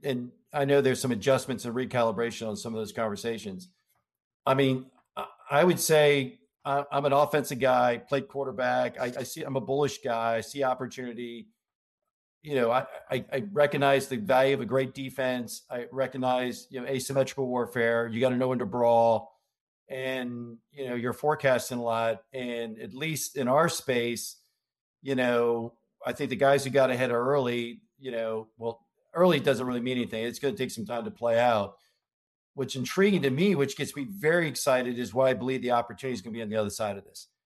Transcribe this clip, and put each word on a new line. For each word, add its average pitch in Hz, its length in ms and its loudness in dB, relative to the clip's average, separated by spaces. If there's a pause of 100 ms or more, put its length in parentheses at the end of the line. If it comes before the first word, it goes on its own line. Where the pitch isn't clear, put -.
and 123 300 -4 (220)
I 143 100 0
know 139 160 4
there's 131 220 2
some 127 100 -2
adjustments 110 540 0
and 117 100 -6
recalibration 117 720 -2
on 107 80 -6
some 113 180 -10
of 110 60 -6
those 107 140 -8
conversations. 104 720 -6 (800)
I 135 80 4
mean, 131 320 2 (320)
I, - 80 -8 (260)
I 147 140 6
would 180 160 4
say 147 580 4 (240)
I, 143 260 0
I'm 143 140 -2
an 143 80 2
offensive 143 480 2
guy, 123 380 4
played 139 320 -4
quarterback. 127 680 -2
I, 123 200 -2
I 135 60 -6
see, 156 180 -10
I'm 135 160 -6
a 131 40 0
bullish 139 360 0
guy. 117 380 0
I 113 60 -2
see 139 220 -6
opportunity. 120 880 -6 (920)
You 147 120 -6
know, 117 160 2
I, 131 140 2 (260)
I, 127 220 -2
I 131 180 -4
recognize 139 560 2
the 135 80 -6
value 131 380 4
of 117 80 -2
a 123 40 -6
great 127 280 -2
defense. 127 760 -6
I 123 220 -8
recognize, 127 800 -2
you 131 100 -10
know, 123 80 -8
asymmetrical 135 580 -2
warfare. 117 600 0
You 113 140 -4
gotta 127 160 2
know 127 100 2
when 127 120 0
to 120 60 -2
brawl. 117 680 4 (560)
And, 123 680 -6 (160)
you 135 160 -8
know, 123 60 -6
you're 120 180 -4
forecasting 135 640 0
a 120 40 -4
lot. 113 400 0 (120)
And 117 440 -8
at 117 160 -14
least 147 440 -6
in 127 100 0
our 151 220 4
space, 120 680 -4 (680)
you 135 140 -4
know, 120 600 0 (300)
I 127 60 -2
think 135 180 -4
the 135 60 -2
guys 135 300 4
who 131 40 -4
got 131 220 4
ahead 123 180 0
early, 120 720 0 (180)
you 131 140 -10
know, 110 360 -4 (100)
well, 113 280 -8 (280)
early 170 260 4
doesn't 127 260 2
really 123 140 -2
mean 127 180 -2
anything. 113 280 -4
It's 117 140 -8
gonna 135 160 -2
take 127 160 -4
some 110 140 -10
time 117 200 -6
to 107 60 -8
play 117 280 0
out. 113 380 2 (760)
What's 131 220 -6
intriguing 185 460 2
to 139 80 2
me, 170 260 2
which 139 220 0
gets 139 180 -6
me 139 140 -8
very 156 380 2
excited, 127 520 0
is 107 140 -6
what 131 140 4
I 131 60 4
believe 123 280 -2
the 123 100 -2
opportunity 120 420 -2
is 101 80 -6
gonna 113 120 -12
be 117 80 -8
on 107 80 -8
the 110 80 -2
other 107 120 0
side 101 280 -4
of 98 80 -16
this. - 220 -20 (180)